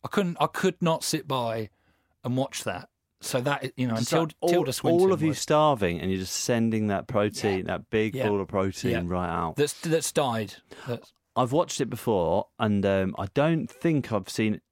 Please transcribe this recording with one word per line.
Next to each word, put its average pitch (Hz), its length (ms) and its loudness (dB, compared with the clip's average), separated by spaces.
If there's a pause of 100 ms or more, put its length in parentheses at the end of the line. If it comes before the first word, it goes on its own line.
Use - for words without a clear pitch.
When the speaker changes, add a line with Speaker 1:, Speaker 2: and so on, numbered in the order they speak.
Speaker 1:
I - 40 -6
couldn't, 180 320 0
I 151 60 4
could - 340 -2
not 165 220 0
sit - 240 -4
by 117 440 -4 (520)
and 127 140 -2
watch - 280 -4
that. 92 240 -6 (320)
So - 200 -2
that, 143 360 -2
you 127 100 0
know, 117 80 0
and 113 120 0
Speaker 2:
Just - 60 -2
like 160 80 4
Speaker 1:
Tilda, 160 200 -2
Speaker 2:
all, - 100 0
Speaker 1:
Tilda 175 220 2
Swinton 170 280 2
Speaker 2:
all 190 120 6
of 151 100 0
you 160 60 2
Speaker 1:
was 139 100 -2
Speaker 2:
starving, 127 640 2
and 92 100 -2
you're 95 100 0
just 92 140 -6
sending 113 540 0
that 98 180 -2
protein, 104 540 0
Speaker 1:
Yeah. 90 40 -6 (120)
Speaker 2:
that - 140 -10
big 110 240 0
Speaker 1:
Yeah. 127 140 0
Speaker 2:
ball 101 120 2
of 92 80 -4
protein 95 420 0
Speaker 1:
Yeah. 90 160 0
Speaker 2:
right 87 220 -2
out. 85 280 -2
Speaker 1:
That's, 147 240 0
that's 160 320 -2
died. 113 420 0 (320)
That's - 260 -8 (240)
Speaker 2:
I've 123 160 0
watched 165 280 0
it 131 100 0
before, 95 580 0 (120)
and, 104 260 2
um, 95 320 2
I 98 160 -4
don't 156 340 2
think 156 440 0
I've 98 160 -2
seen 110 320 0 (120)